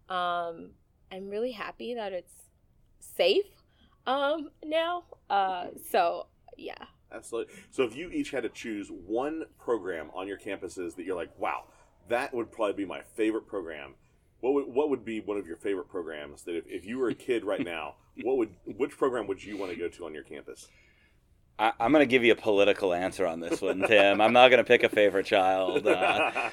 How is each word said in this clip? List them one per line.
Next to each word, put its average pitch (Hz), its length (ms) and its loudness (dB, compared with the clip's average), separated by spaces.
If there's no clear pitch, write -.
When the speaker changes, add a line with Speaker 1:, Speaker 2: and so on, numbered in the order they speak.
Speaker 1:
Um, 175 640 -4
I'm 190 180 -12
really 220 240 -6
happy 220 420 -10
that 208 200 -8
it's 175 180 -12
safe, 208 440 2
um, 285 440 -2
now. 330 400 -2
Uh, 190 380 0
so, 175 380 0
yeah. - 300 -16
Speaker 2:
Absolutely. 117 400 -8
So - 140 -2
if 113 100 -4
you 165 160 -12
each 143 200 -6
had 127 140 -4
to 107 40 -6
choose 104 400 -8
one 117 560 -6
program 90 560 -4
on 92 120 -6
your 98 120 -8
campuses 92 580 -8
that 87 80 -12
you're 92 120 -4
like, 82 220 -10
"Wow, 85 260 -4
that 127 260 -2
would 113 160 -4
probably 104 240 -2
be 98 100 -4
my 78 180 -10
favorite 110 440 -2
program," 80 480 -10
what 131 140 0
would, 143 120 0
what 143 240 0
would 123 140 -2
be 110 160 -6
one 101 160 -6
of 98 100 -6
your 82 100 -10
favorite 98 320 -4
programs 76 560 -10
that 85 120 -6
if, 80 100 -6
if 87 200 -12
you 120 120 -8
were 127 120 0
a 95 40 -4
kid 113 300 -2
right 98 160 -2
Speaker 3:
<laughs> - 40 -4
Speaker 2:
now, 80 320 -8
what 131 160 0
would, 110 160 -2
which 127 340 -6
program 123 280 -2
would 95 180 -6
you 101 120 -12
wanna 95 200 -8
go 85 120 -6
to 85 180 -12
on 78 80 -12
your 73 100 -14
campus? - 440 -18
Speaker 3:
I, 110 200 2
I'm 120 140 2
gonna 151 140 6
give 120 180 4
you 117 80 8
a 98 40 6
political 101 580 4
answer 90 320 -2
on 82 140 -4
this 87 200 -4
one, 92 260 -2
Tim. 101 360 6
I'm 113 100 6
not 123 180 10
gonna 120 140 6
pick 120 180 6
a 117 60 2
favorite 98 380 4
child, 95 600 2
uh, - 440 2